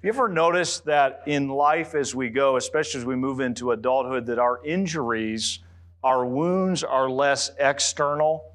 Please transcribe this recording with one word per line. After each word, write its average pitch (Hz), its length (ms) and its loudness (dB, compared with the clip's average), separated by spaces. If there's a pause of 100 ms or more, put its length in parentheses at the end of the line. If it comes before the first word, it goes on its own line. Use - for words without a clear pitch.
You 185 60 0
ever 240 200 0
notice 170 520 2
that 143 460 2
in 143 220 0
life 151 460 2
as 131 200 -2
we 123 160 -4
go, 135 260 2
especially 151 440 -2
as 120 40 -6
we 127 120 -2
move 131 240 -2
into 123 320 -2
adulthood, 127 540 0
that 117 120 -2
our 123 260 2
injuries, 120 960 -2 (420)
our 127 240 2
wounds 175 560 0
are 131 280 0
less 135 480 0
external 147 960 0